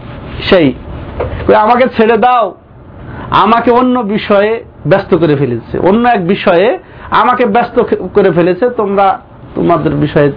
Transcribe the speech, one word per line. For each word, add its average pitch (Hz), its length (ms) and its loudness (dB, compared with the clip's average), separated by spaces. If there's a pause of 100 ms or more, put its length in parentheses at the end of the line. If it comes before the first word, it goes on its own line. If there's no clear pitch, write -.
(420)
সেই, 160 300 4 (760)
কই, 202 80 4
আমাকে 233 320 2 (100)
ছেড়ে 226 200 2
দাও, 233 380 0 (760)
আমাকে 226 400 2
অন্য 247 300 2
বিষয়ে 208 640 0 (220)
ব্যস্ত 180 300 0
করে 156 200 2
ফেলেছে, 120 420 -4
অন্য 233 300 2
এক 208 180 0
বিষয়ে 202 520 2 (320)
আমাকে 240 360 2
ব্যস্ত 220 360 0 (320)
করে 196 160 4
ফেলেছে, 180 400 0
তোমরা 196 500 0 (340)
তোমাদের 165 380 0
বিষয়ে 147 440 0